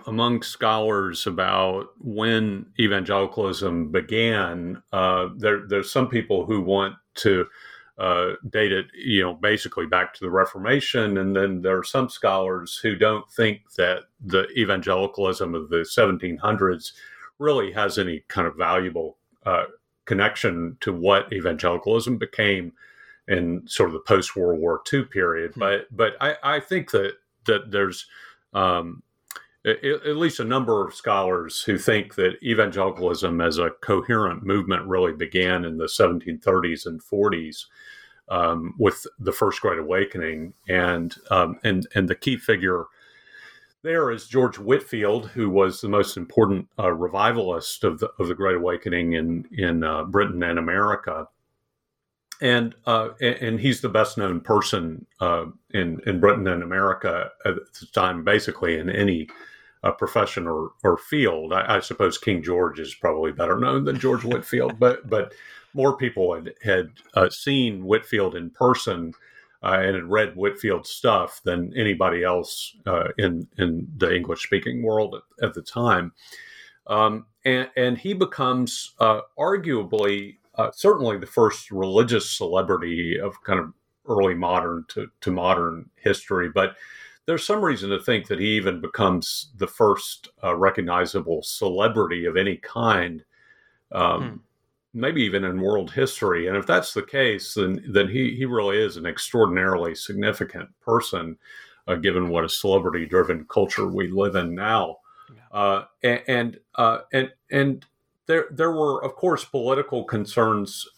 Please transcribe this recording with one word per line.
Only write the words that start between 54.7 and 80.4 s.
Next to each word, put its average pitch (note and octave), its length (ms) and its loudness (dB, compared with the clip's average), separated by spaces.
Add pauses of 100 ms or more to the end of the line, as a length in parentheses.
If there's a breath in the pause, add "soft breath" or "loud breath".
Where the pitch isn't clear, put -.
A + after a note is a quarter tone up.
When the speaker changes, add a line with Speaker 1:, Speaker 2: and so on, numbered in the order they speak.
Speaker 1:
uh, E2+ 240 0 (240)
in, E2+ 360 -4
in F#2 140 0
Britain G2+ 280 4
and F2 160 -2
America F#2 640 -2 (160)
at F#2+ 100 0
the - 380 -14
time, F2+ 320 0
basically F#2 520 2
in E2 120 -4
any, F#2+ 400 0 (540 loud breath)
uh, - 80 2
profession G2+ 560 0
or, D#2+ 240 -4 (120)
or F2 140 6
field. E2+ 560 0
I, G2 240 2
I - 20 4
suppose - 380 0
King F2+ 260 -2
George F2 360 0
is D2+ 140 -10
probably D#2+ 380 0
better E2 260 0
known C3 280 0
than C3+ 140 -2
George B2 260 0
Whitefield, B2 500 -2
Speaker 2:
<laughs> A2 40 -18
Speaker 1:
but, B2 300 2
but G#2 240 -2 (400 loud breath)
more C3+ 220 2
people G2 380 0
had, E2 200 -10 (100)
had, F#2 260 2 (240)
uh, F#2 160 6
seen A#2+ 560 -2
Whitefield G2 500 0
in F2 140 -8
person, F#2 640 0 (500 soft breath)
uh, F#2+ 180 2
and F#2+ 140 2
had E2+ 100 -6
read G2 300 0
Whitefield's G2 540 -2
stuff G2+ 540 0
than F2 320 -2
anybody F#2 480 0
else, - 520 -2 (100)
uh, E2+ 320 0
in, F2+ 300 0 (100)
in E2+ 300 -2 (100)
the F2+ 180 2
English F2 280 -4
speaking A#2+ 400 -2
world G#2+ 320 0
at, - 320 -6
at G2 80 -4
the E2 80 -10
time. F#2+ 500 0 (720 loud breath)
Um, G#2+ 400 0 (180)
and, B2+ 320 0
and B2 220 2
he F#3+ 160 -4
becomes, B2+ 840 -2
uh, A2 220 4 (160)
arguably, G#2+ 1000 0 (180)